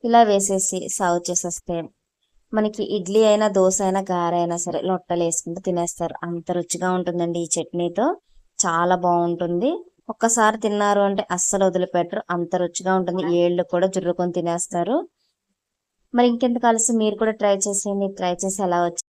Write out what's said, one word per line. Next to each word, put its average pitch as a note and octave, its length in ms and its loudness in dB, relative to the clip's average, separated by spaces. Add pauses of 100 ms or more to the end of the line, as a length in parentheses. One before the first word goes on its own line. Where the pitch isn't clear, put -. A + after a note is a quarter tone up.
ఇలా A#3 240 8
వేసేసి G3 480 0 (180)
సర్వ్ F3 320 2
చేసేస్తే F3 480 -4 (800)
మనకి G#3+ 260 -2 (140)
ఇడ్లీ G3 320 2
అయినా, G#3+ 200 4 (100)
దోశ F#3+ 280 4
అయినా, F#3+ 140 0 (100)
గారె F3 300 0
అయినా E3+ 240 0
సరే - 240 -4
లొట్టలు F3 380 -2
వేసుకుంటూ E3+ 420 -6
తినేస్తారు. F3 480 -4 (100)
అంత E3+ 320 -6
రుచిగా F3 380 -4
ఉంటుందండి E3+ 480 -2
ఈ E3 100 -16
చట్నీతో, F3 520 -2 (580)
చాలా F3 320 2 (100)
బాగుంటుంది. F3 640 0 (440)
ఒక్కసారి A3+ 520 2
తిన్నారు G#3 400 2
అంటే G3 180 -2 (120)
అస్సలు G3 340 0
వదిలిపెట్టరు, F3+ 520 -2 (140)
అంత E3+ 160 -4 (120)
రుచిగా F#3 360 -2
ఉంటుంది. F3+ 220 -2 (220)
ఏళ్ళు F3 200 0 (100)
కూడా F#3+ 200 2
జుర్రుకొని F3 440 -2
తినేస్తారు. F3 580 -2 (1200)
మరి A#3+ 160 4
ఇంకెందుకు A#3+ 380 0
ఆలస్యం, A3+ 320 2
మీరు G#3 180 2
కూడా A3 220 0
ట్రై G3+ 100 4 (140)
చేసేయండి. G3 500 -2
ట్రై F3+ 160 -2 (100)
చేసి F#3+ 240 -4
ఎలా F3 200 2
వచ్చి E3+ 240 -6